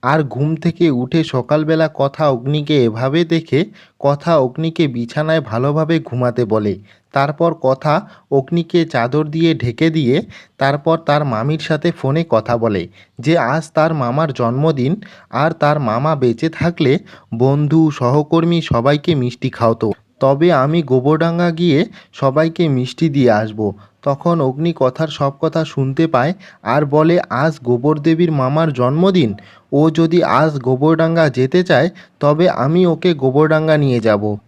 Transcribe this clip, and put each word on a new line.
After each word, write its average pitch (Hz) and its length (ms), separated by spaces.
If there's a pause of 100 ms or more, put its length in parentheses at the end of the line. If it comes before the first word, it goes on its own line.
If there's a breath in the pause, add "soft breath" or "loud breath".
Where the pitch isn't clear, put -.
আর 139 200
ঘুম 143 320
থেকে 170 360
উঠে 131 340
সকালবেলা 151 680
কথা 139 340
অগ্নিকে 147 560
এভাবে 127 400
দেখে 160 360 (400 loud breath)
কথা 143 360
অগ্নিকে 156 520
বিছানায় 151 540
ভালোভাবে 143 580
ঘুমাতে 123 440
বলে। 104 300 (380 soft breath)
তারপর 147 420
কথা 147 400 (360 loud breath)
অগ্নিকে 165 540
চাদর 135 400
দিয়ে 160 300
ঢেকে 123 360
দিয়ে 143 260 (420 loud breath)
তারপর 147 400
তার 147 260
মামির 139 380
সাথে 156 280
ফোনে 147 380
কথা 117 280
বলে 107 260 (360 soft breath)
যে 135 160 (100)
আজ 147 200 (100)
তার 160 200
মামার 143 380
জন্মদিন, 131 600 (380 loud breath)
আর 143 220
তার 151 280
মামা 151 340
বেঁচে 127 340
থাকলে 160 440 (420 loud breath)
বন্ধু, 143 460 (100)
সহকর্মী 151 680
সবাইকে 147 540
মিষ্টি 127 360
খাওয়াতো। 113 380 (320)
"তবে 139 320
আমি 147 300
গোবরডাঙ্গা 156 680
গিয়ে 160 280 (340 loud breath)
সবাইকে 156 560
মিষ্টি 131 400
দিয়ে 135 240
আসব।" 107 280 (420 soft breath)
তখন 143 380
অগ্নি 143 360
কথার 135 320
সব 143 320
কথা 160 240
শুনতে 135 420
পায় 147 260 (300 loud breath)
আর 127 220
বলে, 156 320 (140)
"আজ 147 320
গোবর 123 360
দেবীর 160 340
মামার 147 400
জন্মদিন, 143 580 (420 loud breath)
ও 143 80 (100)
যদি 165 280 (140)
আজ 147 260
গোবরডাঙ্গা 160 720
যেতে 131 320
চায় 165 260 (320 loud breath)
তবে 151 300
আমি 151 360
ওকে 170 280
গোবরডাঙ্গা 151 600
নিয়ে 135 240
যাব।" 107 220 (260)